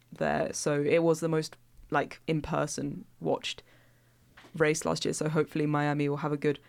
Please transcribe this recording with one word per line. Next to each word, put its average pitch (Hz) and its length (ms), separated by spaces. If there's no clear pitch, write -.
there. 151 420
So 147 280
it 165 220
was 165 160
the 165 100
most, 160 280
like, - 340
in-person 151 800
watched - 420
race 156 280
last 160 220
year. 160 80
So 156 160
hopefully 151 380
Miami 147 420
will 143 80
have 151 140
a 147 60
good 147 320